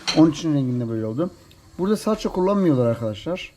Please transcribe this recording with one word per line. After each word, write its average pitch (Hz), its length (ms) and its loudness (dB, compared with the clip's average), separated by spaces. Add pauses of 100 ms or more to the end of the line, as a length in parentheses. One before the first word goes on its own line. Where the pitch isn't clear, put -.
(160)
Onun 160 140 8
için 151 240 -2
renginde 123 340 -2
böyle 110 180 -4
oldu. 135 240 -4 (480)
Burada 196 180 0
salça 214 320 -2
kullanmıyorlar 180 580 2
arkadaşlar. 117 720 -4